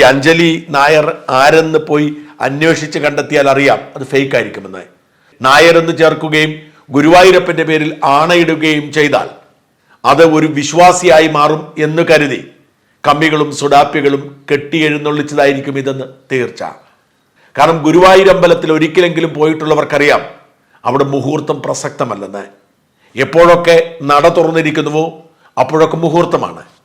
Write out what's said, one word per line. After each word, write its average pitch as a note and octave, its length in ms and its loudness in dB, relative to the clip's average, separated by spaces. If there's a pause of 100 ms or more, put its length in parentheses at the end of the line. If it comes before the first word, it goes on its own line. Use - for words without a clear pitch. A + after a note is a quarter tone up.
അഞ്ജലി D#3+ 420 2 (260)
നായർ D3+ 300 2 (340)
ആരെന്ന് D#3+ 400 2 (100)
പോയി D3 180 0 (380)
അന്വേഷിച്ച് D3+ 580 -2
കണ്ടെത്തിയാൽ C#3+ 480 0
അറിയാം C3+ 280 2 (160)
അത് C3+ 140 -12
ഫേക്ക് C#3 280 -2
ആയിരിക്കുമെന്ന്. G2 440 -8 (640)
നായർ D#3 360 4
എന്ന് E3 180 -4
ചേർക്കുകയും D#3 520 0 (440)
ഗുരുവായൂരപ്പൻ്റെ F3 760 4
പേരിൽ D#3 220 -2 (260)
ആണയിടുകയും D#3 680 0 (120)
ചെയ്താൽ C#3 320 0 (840)
അത് D3 120 4 (140)
ഒരു D#3 100 2 (120)
വിശ്വാസിയായി E3+ 800 2
മാറും D3+ 240 0 (240)
എന്ന് D#3 260 -2
കരുതി C#3+ 300 0 (680)
കമ്മികളും D3+ 420 0 (120)
സുഡാപ്പികളും C#3+ 600 0 (300)
കെട്ടിയെഴുന്നള്ളിച്ചതായിരിക്കും C#3+ 1300 -2
ഇതെന്ന് C3 240 -8 (240)
തീർച്ച. B2+ 300 -6 (920)
കാരണം D#3 320 2
ഗുരുവായൂർ F#3 480 4
അമ്പലത്തിൽ E3+ 420 0
ഒരിക്കലെങ്കിലും D#3+ 640 -2
പോയിട്ടുള്ളവർക്കറിയാം D3+ 840 0 (600)
അവിടെ C3+ 320 -2
മുഹൂർത്തം C#3+ 520 -6
പ്രസക്തമല്ലെന്ന്. G2+ 800 -10 (800)
എപ്പോഴൊക്കെ E3+ 520 4 (340)
നട C#3+ 140 4 (140)
തുറന്നിരിക്കുന്നുവോ D#3 640 -2 (580)
അപ്പോഴൊക്കെ D#3 340 0 (100)
മുഹൂർത്തമാണ്. D3+ 560 -4 (220)